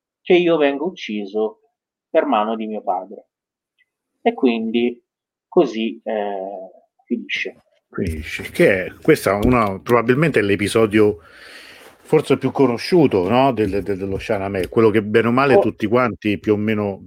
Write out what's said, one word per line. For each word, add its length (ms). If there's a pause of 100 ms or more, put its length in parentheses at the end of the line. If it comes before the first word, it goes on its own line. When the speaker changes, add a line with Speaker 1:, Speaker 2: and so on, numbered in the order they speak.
(200)
Speaker 1:
che 140
io 220
vengo 300
ucciso 720 (480)
per 160
mano 320
di 100
mio 160
padre. 440 (960)
E 100
quindi 680 (460)
così, 560
eh, 680 (340)
finisce. 580 (280)
Speaker 2:
Finisce. 600
Che 360
è, 140
questa 380
è 60
una, 360
probabilmente 600
è 20
l'episodio 760 (880)
forse 320
più 120
conosciuto, 760
no? 240
Del, 300
del, 160
dello 200
Shahnameh, 500
quello 220
che 120
bene 260
o 40
male 220
Speaker 1:
Oh. 60
Speaker 2:
tutti 260
quanti 520
più 160
o 20
meno 500